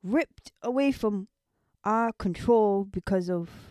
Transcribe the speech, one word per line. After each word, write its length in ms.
ripped 480
away 300
from 380
our 260
control 720
because 460
of 200